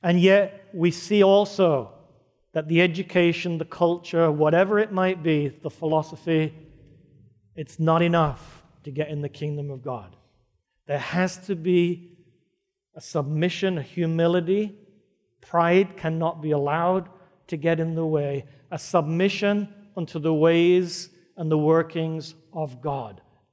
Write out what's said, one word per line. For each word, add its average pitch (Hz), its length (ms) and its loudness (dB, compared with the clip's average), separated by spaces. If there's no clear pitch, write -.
And 175 180 2
yet, 190 540 4
we 175 160 2
see 202 320 0
also 196 680 2
that 156 160 -4
the 165 140 2
education, 175 760 0
the 160 80 -6
culture, 170 680 0
whatever 165 480 2
it 214 140 0
might 185 300 -2
be, 151 260 0
the 147 220 -10
philosophy, 156 840 -2
it's - 240 -12
not 160 220 2
enough 165 600 0
to 147 60 -14
get 147 180 -6
in 147 140 -8
the 143 80 -6
kingdom 147 400 -8
of 131 120 -12
God. 113 320 -10
There 143 120 -4
has 180 480 -4
to 196 100 -4
be 175 600 0
a 156 60 -20
submission, 170 800 -2
a 139 40 -6
humility. 170 920 0
Pride 180 560 2
cannot 160 460 -4
be 151 80 -4
allowed 165 580 0
to 170 100 -8
get 160 240 0
in 165 140 -4
the 165 120 -2
way. 143 380 -2
A 160 80 -8
submission 196 960 -2
unto 170 220 -8
the 160 160 0
ways 170 720 2
and 160 140 -4
the 156 80 2
workings 160 760 0
of 135 300 -10
God. 127 400 -8